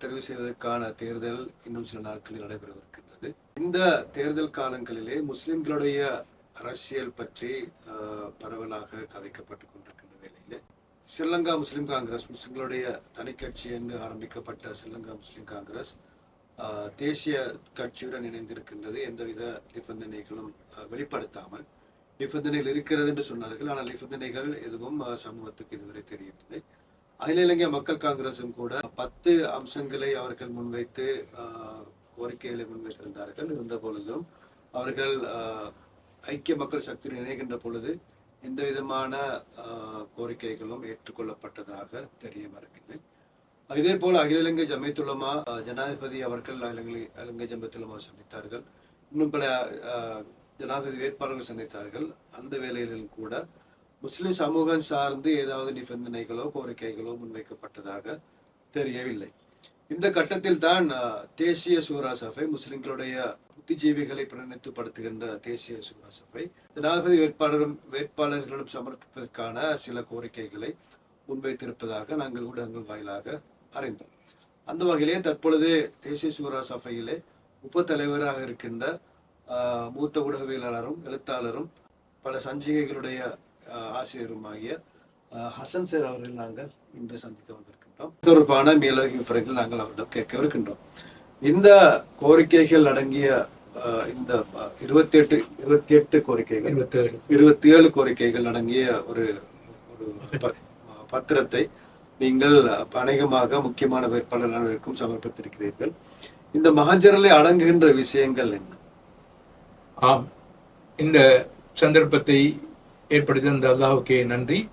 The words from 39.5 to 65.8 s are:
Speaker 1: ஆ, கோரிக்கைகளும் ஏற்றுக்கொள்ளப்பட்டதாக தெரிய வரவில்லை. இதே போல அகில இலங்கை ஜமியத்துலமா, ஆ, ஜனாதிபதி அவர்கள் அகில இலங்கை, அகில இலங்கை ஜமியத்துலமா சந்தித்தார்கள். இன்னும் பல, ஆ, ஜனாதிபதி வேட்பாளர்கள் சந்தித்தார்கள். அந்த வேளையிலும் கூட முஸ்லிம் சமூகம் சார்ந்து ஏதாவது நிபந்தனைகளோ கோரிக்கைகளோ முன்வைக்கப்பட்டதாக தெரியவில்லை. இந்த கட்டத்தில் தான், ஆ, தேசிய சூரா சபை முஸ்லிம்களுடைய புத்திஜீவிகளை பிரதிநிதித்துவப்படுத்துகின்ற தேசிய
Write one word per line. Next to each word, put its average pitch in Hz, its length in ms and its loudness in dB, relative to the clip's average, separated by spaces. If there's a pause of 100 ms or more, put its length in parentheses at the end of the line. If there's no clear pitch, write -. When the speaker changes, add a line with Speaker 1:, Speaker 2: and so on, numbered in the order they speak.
Speaker 1:
ஆ, 117 40 -18 (540)
கோரிக்கைகளும் 117 680 -12
ஏற்றுக்கொள்ளப்பட்டதாக 110 1200 -16 (100)
தெரிய 104 340 -18
வரவில்லை. - 480 -20 (720)
இதே 175 220 2
போல 180 220 2
அகில 151 200 2
இலங்கை 165 260 0
ஜமியத்துலமா, 143 840 -6
ஆ, 117 160 -10
ஜனாதிபதி 131 580 -10
அவர்கள் 120 320 -10
அகில 120 160 -10
இலங்கை, 113 460 -12
அகில 120 140 -16
இலங்கை 117 160 -12
ஜமியத்துலமா 113 500 -14
சந்தித்தார்கள். 104 640 -18 (500)
இன்னும் 151 180 -2
பல, 135 380 -2 (260)
ஆ, 113 260 -10 (380)
ஜனாதிபதி 135 380 -8
வேட்பாளர்கள் 131 600 -8
சந்தித்தார்கள். 110 580 -12 (240)
அந்த 139 180 -12
வேளையிலும் 120 600 -10
கூட 113 280 -10 (560)
முஸ்லிம் 190 320 -6
சமூகம் 160 480 0
சார்ந்து 143 560 -2
ஏதாவது 135 440 -6
நிபந்தனைகளோ 120 760 -10
கோரிக்கைகளோ 117 600 -10
முன்வைக்கப்பட்டதாக 110 1040 -16 (500)
தெரியவில்லை. 123 600 -8 (580)
இந்த 175 220 -2
கட்டத்தில் 175 480 0
தான், 165 320 2
ஆ, 117 340 -6 (100)
தேசிய 170 460 0
சூரா 143 340 -6
சபை 120 320 -8
முஸ்லிம்களுடைய 131 880 -8 (180)
புத்திஜீவிகளை 147 720 -2
பிரதிநிதித்துவப்படுத்துகின்ற 113 1120 -12
தேசிய 117 400 -12